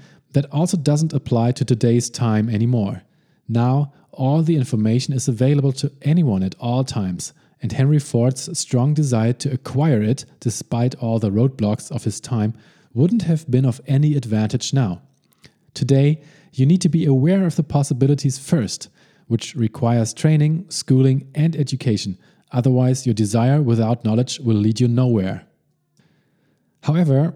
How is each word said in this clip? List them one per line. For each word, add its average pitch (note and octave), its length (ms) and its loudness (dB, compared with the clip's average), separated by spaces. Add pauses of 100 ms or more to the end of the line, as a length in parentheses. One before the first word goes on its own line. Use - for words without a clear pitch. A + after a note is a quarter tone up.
(320)
that C#3 200 0
also F3 240 0
doesn't D3+ 360 0
apply B2 400 0
to B2 120 -6
today's A#2+ 440 2
time A2 400 -2
anymore. A2 540 -2 (460)
Now, B2+ 440 0 (200)
all C#3+ 300 0
the D#3+ 140 2
information A#2+ 560 0
is C3 140 -4
available C3+ 460 2
to C3+ 200 -6 (100)
anyone C#3+ 400 2
at F#2 160 -2
all B2 260 -2
times, F#2 480 -6 (300)
and G2 100 -6
Henry C#3+ 280 2
Ford's B2 580 -2
strong C3 340 0
desire B2 420 0
to C#3 180 -6
acquire B2+ 500 0
it, A#2+ 220 -2 (160)
despite A#2+ 560 -4
all A2+ 220 -2
the G#2 120 -2
roadblocks A#2+ 640 -2
of A#2+ 120 -8
his - 160 -6
time, A2 340 -2 (380)
wouldn't F3+ 300 0
have E3 280 -2
been B2+ 140 2
of B2 220 -2
any D3 300 2
advantage A2 580 -2
now. G#2 260 0 (720)
Today, C#3 480 2 (320)
you C3+ 140 2
need F#3 160 2
to E3+ 60 4
be D#3+ 180 0
aware D#3+ 400 2
of D#3+ 100 -2
the D#3+ 60 2
possibilities C#3 760 0
first, - 500 -4 (400)
which - 260 -4
requires A#2 580 0
training, D#3 560 0
schooling, C3 640 0
and E3 220 0
education. A#2+ 600 -4 (320)
Otherwise, B2+ 560 0
your A#2 80 2
desire A#2 480 2
without A#2 420 0
knowledge A2+ 360 0
will A#2 160 0
lead G#2+ 240 0
you B2 80 4
nowhere. A#2 580 0 (1400)
However, D#3 540 2